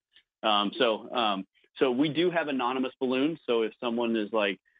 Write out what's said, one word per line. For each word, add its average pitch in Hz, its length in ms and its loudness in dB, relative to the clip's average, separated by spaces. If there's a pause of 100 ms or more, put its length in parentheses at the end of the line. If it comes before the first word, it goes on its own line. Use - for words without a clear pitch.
(420)
Um, 104 360 2
so, 113 360 0
um, 104 320 0 (300)
so 135 140 2
we 139 180 2
do 165 220 0
have 165 180 -2
anonymous 131 500 -2
balloons. 135 460 0
So 117 160 0
if 110 180 -2
someone 117 380 -2
is 104 160 -2
like, 101 260 0 (220)